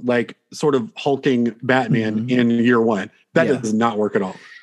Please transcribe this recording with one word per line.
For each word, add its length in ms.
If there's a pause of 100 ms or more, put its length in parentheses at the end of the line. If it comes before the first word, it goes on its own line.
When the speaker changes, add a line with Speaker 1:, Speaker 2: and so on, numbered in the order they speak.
Speaker 1:
like, 320 (160)
sort 240
of 200
hulking 640
Batman 640
Speaker 2:
Mm-hmm. 120
Speaker 1:
in 120
Year 300
One? 300 (240)
That 140
Speaker 2:
Yeah. 80
Speaker 1:
does 180
not 240
work 160
at 80
all. 140 (260)